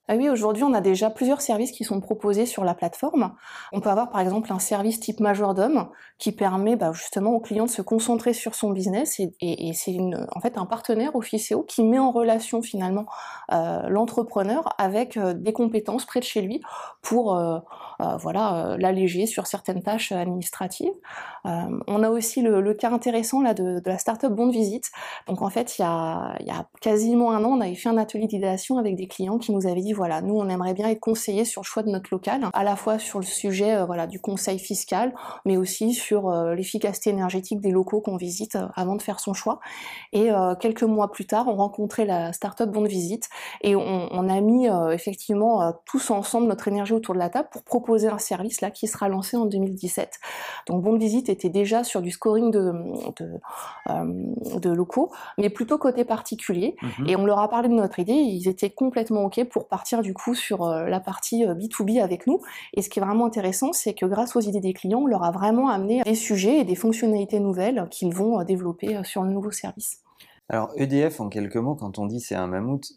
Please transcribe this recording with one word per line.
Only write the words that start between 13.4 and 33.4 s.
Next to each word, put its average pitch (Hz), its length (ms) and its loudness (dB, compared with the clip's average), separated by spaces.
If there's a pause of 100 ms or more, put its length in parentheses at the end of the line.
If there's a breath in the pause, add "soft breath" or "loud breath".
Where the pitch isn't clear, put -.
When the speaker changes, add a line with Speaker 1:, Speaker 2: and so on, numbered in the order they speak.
Speaker 1:
euh, 170 340 0
l'entrepreneur 226 920 0
avec, 208 400 0
euh, 185 160 0
des 180 200 -2
compétences 220 520 0
près - 140 -2
de 240 60 -4
chez - 160 -2
lui 202 200 -2 (400 loud breath)
pour, 220 340 2
euh, 165 240 0 (420 loud breath)
euh, - 160 -2
voilà, 180 380 0
euh, 95 220 -2
l'alléger 190 500 2
sur 202 200 -4
certaines 190 360 -4
tâches 220 280 -2
administratives. 180 800 -4 (540 loud breath)
Euh, 180 40 -6 (380)
on 208 160 2
a 220 60 4
aussi 233 320 0
le, 220 180 4
le 202 140 2
cas 220 160 0
intéressant 233 520 0
là, 240 120 4
de, 180 260 -2
de 180 100 -6
la 185 100 0
startup 226 320 0
Bon 233 160 2
de 254 40 4
Visite. 220 380 0 (380 loud breath)
Donc 190 140 -2
en 196 80 0
fait, 226 280 -4
il 196 60 2
y - 20 2
a, 165 560 -2
il - 60 -12
y - 40 -6
a 170 160 -6 (140)
quasiment 226 500 4
un 214 140 2
an, 247 60 4
on 262 100 4
avait 180 140 -2
fait 233 140 -2
un 226 80 4
atelier 214 300 0
d'idéation 196 500 0
avec 208 180 0
des 185 120 -6
clients 190 300 -2
qui 233 160 -2
nous 190 140 2
avaient 180 120 0
dit, « 202 120 0 (100)
Voilà, 165 200 0
nous, 196 140 0
on 202 140 2
aimerait 185 240 0
bien 208 160 0
être 220 120 0
conseillés 220 440 0
sur 214 160 -6
le 190 40 -10
choix - 180 -4
de 214 60 0
notre 190 220 -2
local, 190 420 -2
à 196 100 2
la 202 120 2
fois 220 220 0
sur 220 220 -6
le 190 60 -4
sujet, 202 500 0